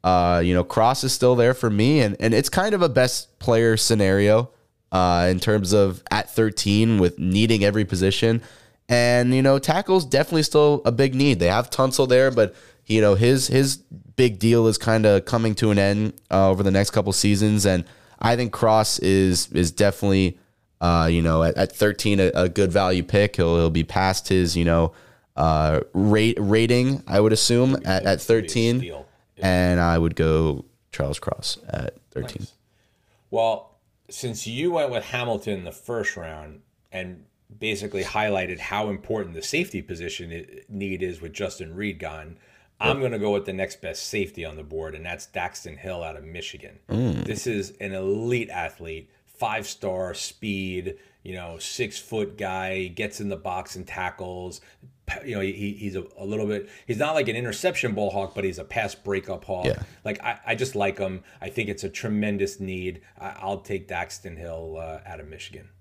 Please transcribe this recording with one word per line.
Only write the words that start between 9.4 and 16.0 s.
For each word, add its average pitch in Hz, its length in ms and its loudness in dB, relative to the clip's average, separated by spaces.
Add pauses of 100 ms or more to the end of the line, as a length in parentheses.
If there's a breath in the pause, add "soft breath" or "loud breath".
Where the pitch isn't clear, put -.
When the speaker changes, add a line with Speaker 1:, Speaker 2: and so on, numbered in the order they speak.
Speaker 1:
know, 135 200 4
tackle's 185 440 2
definitely 151 380 2
still 147 420 4
a - 60 4
big 131 240 2
need. 135 240 4
They 87 80 2
have 113 240 2
Tunsil 131 380 2
there, 127 240 6
but, 110 240 2 (300 loud breath)
you 110 140 4
know, 101 140 6
his, 127 320 4
his 135 300 2 (400)
big 113 240 4
deal 117 260 6
is 110 120 4
kinda 107 420 4
coming 113 360 0
to 110 140 2
an 101 80 4
end, 101 360 2 (140)